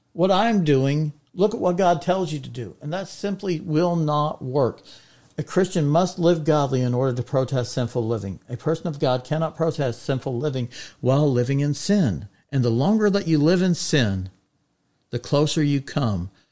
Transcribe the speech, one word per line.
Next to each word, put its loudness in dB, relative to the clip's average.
what 2
I'm 4
doing. 2
Look 2
at -4
what 2
God 4
tells 0
you -4
to -14
do." -10
And -8
that -8
simply -4
will 0
not 0
work. 0
A -4
Christian 0
must 2
live 2
godly 2
in 0
order 0
to -4
protest -2
sinful -2
living. -4
A -8
person -4
of -8
God 0
cannot -4
protest -2
sinful -4
living -4
while 2
living 0
in 0
sin. 0
And 0
the 2
longer 2
that 0
you 2
live 4
in 4
sin, 0
the -4
closer 0
you 2
come -4